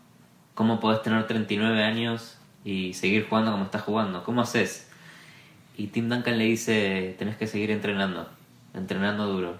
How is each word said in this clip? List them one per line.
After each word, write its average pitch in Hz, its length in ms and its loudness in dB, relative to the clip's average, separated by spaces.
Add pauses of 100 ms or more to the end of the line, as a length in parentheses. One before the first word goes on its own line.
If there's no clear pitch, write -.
(540)
cómo 113 260 2
podés 110 220 2
tener 110 240 2
treinta 110 280 0
y - 40 0
nueve 110 260 2
años 117 540 -2 (260)
y 95 300 -4
seguir 104 340 2
jugando 110 240 2
como 98 120 0
estás 107 180 -4
jugando, 104 420 -2
¿cómo 120 160 0
haces?". - 500 -2 (840)
Y 104 120 -6
Tim 117 200 -2
Duncan 120 300 0
le 110 60 4
dice: 101 760 2
"Tenés 101 180 -4
que 110 100 -4
seguir 107 240 0
entrenando, 98 580 -2 (460)
entrenando 98 540 -2
duro". 90 320 -2